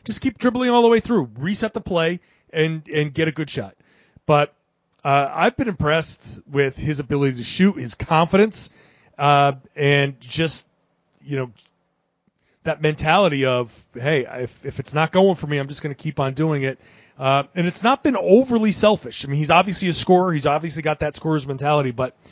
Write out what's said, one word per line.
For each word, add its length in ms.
Just 160
keep 180
dribbling 320
all 120
the 60
way 120
through. 360
Reset 380
the 60
play 400
and, 360
and 240
get 160
a 40
good 180
shot. 240
But, 280
uh, 300
I've 240
been 120
impressed 800
with 300
his 240
ability 380
to 60
shoot, 320
his 180
confidence, 760
uh, 360
and 460
just, 480
you 140
know, 120
that 160
mentality 640
of, 480
"Hey, 320
if, 220
if 160
it's 140
not 180
going 220
for 120
me, 120
I'm 100
just 140
gonna 120
keep 240
on 140
doing 300
it." 160
Uh, 240
and 120
it's 180
not 180
been 140
overly 560
selfish. 520
I 40
mean, 80
he's 140
obviously 380
a 40
scorer. 400
He's 140
obviously 360
got 180
that 140
scorer's 320
mentality, 440
but 260